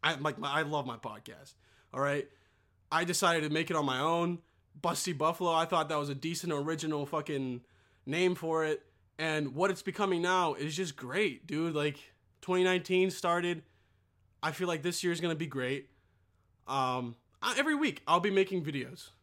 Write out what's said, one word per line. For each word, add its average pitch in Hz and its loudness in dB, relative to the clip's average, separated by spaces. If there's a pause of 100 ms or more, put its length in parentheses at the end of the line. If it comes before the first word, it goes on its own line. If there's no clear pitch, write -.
I, 156 2
like, 143 -2
my, 143 -2
I 151 2
love 147 0
my 120 -8
podcast, 107 -14 (400)
all 131 -2
right? 143 0 (640)
I 165 2
decided 170 2
to 151 0
make 160 0
it 165 2
on 147 2
my 131 0
own. 170 2 (400)
Busty 170 -2
Buffalo, 165 2
I 165 4
thought 160 2
that 156 0
was 143 -2
a 143 -4
decent 165 -4
original 151 -2
fucking 139 -2 (460)
name 180 2
for 160 0
it. 156 0 (400)
And 151 -2
what 185 2
it's - -4
becoming 190 0
now 180 4
is 147 -4
just 165 -4
great, 147 -2
dude. 160 -2
Like, 147 0 (420)
twenty 185 2
nineteen 185 4
started. 175 0 (800)
I 156 0
feel 180 -2
like 165 -2
this 175 -2
year's 170 0
gonna 165 0
be 156 -4
great. 131 -4 (760)
Um, 127 0 (260)
I, 240 0
every 294 2
week, 285 -2
I'll 165 4
be 190 0
making 190 2
videos. 143 -8 (120)